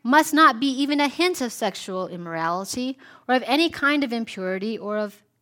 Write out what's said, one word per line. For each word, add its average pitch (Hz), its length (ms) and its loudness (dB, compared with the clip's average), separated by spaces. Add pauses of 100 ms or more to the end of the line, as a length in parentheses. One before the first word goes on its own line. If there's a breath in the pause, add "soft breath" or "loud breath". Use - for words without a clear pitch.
must 302 320 4
not 294 240 6
be 262 80 0
even 277 320 0
a 294 80 4
hint 339 340 0
of 240 120 -4
sexual 185 560 -4
immorality 175 880 -4 (300 loud breath)
or 247 80 4
of 240 100 -2
any 311 240 2
kind 285 320 0
of 240 100 -4
impurity 202 640 -4
or 208 200 -6
of 208 260 -6 (200)